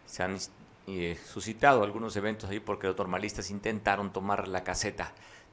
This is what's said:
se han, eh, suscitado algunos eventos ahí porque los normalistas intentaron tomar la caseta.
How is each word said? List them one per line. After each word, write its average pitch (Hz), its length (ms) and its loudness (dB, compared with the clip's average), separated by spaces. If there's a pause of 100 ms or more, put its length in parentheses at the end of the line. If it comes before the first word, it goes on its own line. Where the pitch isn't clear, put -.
se - 200 -4
han, 95 120 0 (520)
eh, 87 280 -2 (160)
suscitado 113 520 6
algunos 104 320 -2
eventos 104 340 -2
ahí 104 80 -2
porque 101 300 -2
los 92 100 0
normalistas 101 540 -2
intentaron 101 600 0
tomar 98 360 0
la 92 160 -2
caseta. 92 480 -2 (400)